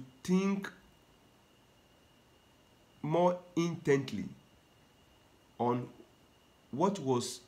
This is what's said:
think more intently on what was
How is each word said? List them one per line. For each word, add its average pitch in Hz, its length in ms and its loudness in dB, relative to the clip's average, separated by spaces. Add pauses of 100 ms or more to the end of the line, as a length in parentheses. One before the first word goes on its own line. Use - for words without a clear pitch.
(240)
think 196 480 0 (2250)
more 175 360 2 (180)
intently 143 720 0 (1300)
on 123 280 0 (840)
what 185 280 0
was 131 480 -2